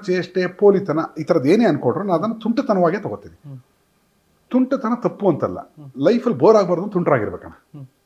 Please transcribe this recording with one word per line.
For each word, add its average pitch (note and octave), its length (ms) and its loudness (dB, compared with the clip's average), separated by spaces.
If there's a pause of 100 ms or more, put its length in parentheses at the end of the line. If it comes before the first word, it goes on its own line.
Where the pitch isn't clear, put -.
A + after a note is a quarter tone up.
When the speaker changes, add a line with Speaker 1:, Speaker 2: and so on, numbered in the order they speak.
Speaker 1:
ಚೇಷ್ಟೆ, F3+ 420 -2
ಪೋಲಿತನ F3+ 520 2 (180)
ಈ D#3 60 -6
ಥರದ್ದು D3 260 2
ಏನೇ G#3+ 160 4
ಅನ್ಕೊಂಡ್ರು C#3+ 380 0
ನಾನು G3+ 100 -2
ಅದನ್ನು G#3 220 0
ತುಂಟತನವಾಗೇ G#3 600 0
ತಗೋತೀನಿ. A2+ 520 -12
Speaker 2:
ಹ್ಮ್. C3+ 100 -16 (920)
Speaker 1:
ತುಂಟತನ B3+ 440 0 (100)
ತಪ್ಪು F#3 260 -2
ಅಂತಲ್ಲ, G2+ 300 -2
Speaker 2:
ಹ್ಮ್. C#3+ 400 -18
Speaker 1:
ಲೈಫಲ್ಲಿ G#3+ 380 0
ಬೋರ್ G3 200 6
ಆಗ್ಬಾರ್ದು, F3+ 320 -2
ತುಂಟರಾಗಿರ್ಬೇಕಣ್ಣ. A#2+ 640 -2
Speaker 2:
ಹ್ಮ್. C#3+ 340 -20 (180)